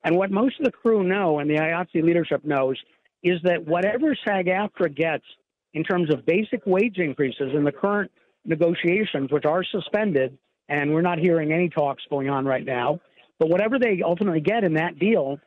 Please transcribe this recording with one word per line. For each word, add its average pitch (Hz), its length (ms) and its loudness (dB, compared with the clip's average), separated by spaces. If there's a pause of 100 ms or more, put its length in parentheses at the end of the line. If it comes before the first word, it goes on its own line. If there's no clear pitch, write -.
And 165 120 2
what 196 140 2
most 226 300 0
of 285 60 0
the 233 60 2
crew 220 300 2
know 180 360 2
and 147 100 -2
the 151 60 2
iatsi 165 500 0
leadership 165 400 2
knows 135 340 0 (440)
is 175 220 0
that 170 220 0
whatever 214 480 0 (120)
sag 190 220 0
aftra 185 420 0
gets 151 340 -2 (480)
in 160 120 -4
terms 175 280 0
of 139 140 -2
basic 214 400 -2
wage 196 320 2
increases 139 560 -2
in 147 100 2
the 143 80 2
current 202 380 -2 (360)
negotiations, 165 840 0
which 143 140 0
are 165 200 2
suspended, 160 760 -2 (300)
and 147 260 -2
we're 160 80 2
not 175 160 0
hearing 160 340 2
any 175 160 0
talks 143 400 -2
going 139 220 -4
on 135 160 -2
right 127 180 -2
now, 131 340 -2 (400)
but 160 120 2
whatever 220 280 2
they 220 240 0
ultimately 175 380 0
get 202 240 0
in 160 100 2
that 165 240 -2
deal 151 480 0